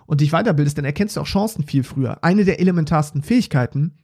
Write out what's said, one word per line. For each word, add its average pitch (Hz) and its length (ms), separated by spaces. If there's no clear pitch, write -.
und 147 160
dich 147 120
weiterbildest, 147 460
dann 139 60
erkennst 147 300
du - 60
auch 139 60
Chancen 202 360
viel 143 220
früher. 127 400
Eine 196 200
der 185 140
elementarsten 160 640
Fähigkeiten 143 800